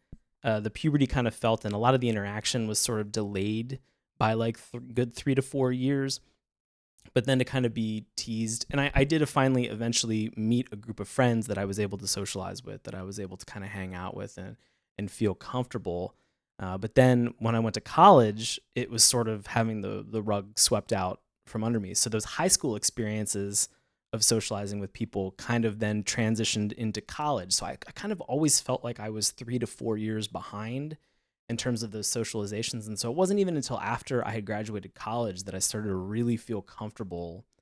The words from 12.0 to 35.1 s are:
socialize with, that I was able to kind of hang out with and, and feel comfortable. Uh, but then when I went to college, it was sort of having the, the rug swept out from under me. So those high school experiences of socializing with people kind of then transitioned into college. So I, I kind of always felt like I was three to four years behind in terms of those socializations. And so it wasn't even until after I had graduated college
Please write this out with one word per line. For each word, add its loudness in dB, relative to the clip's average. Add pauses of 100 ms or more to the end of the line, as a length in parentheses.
socialize -4
with, -14
that -10
I -8
was -10
able -10
to -16
kind -12
of -10
hang -8
out -8
with -10
and, -12 (420)
and -4
feel 2
comfortable. -6 (440)
Uh, -6
but -6
then 6
when 2
I 4
went 2
to -6
college, 8 (160)
it -2
was 4
sort 4
of -6
having 0
the, -6
the -4
rug -2
swept 4
out -2 (260)
from -4
under 2
me. -6
So 2
those 0
high -2
school 2
experiences -2 (460)
of 0
socializing 0
with -8
people -4
kind 0
of -2
then 0
transitioned 0
into -4
college. -2
So 0
I, -6
I -14
kind -6
of -6
always 2
felt -4
like -8
I -6
was -2
three -4
to 0
four -2
years -2
behind -8 (540)
in -2
terms -2
of -8
those -6
socializations. -4
And -6
so -4
it -2
wasn't 4
even 2
until -2
after -2
I -4
had -6
graduated -6
college -4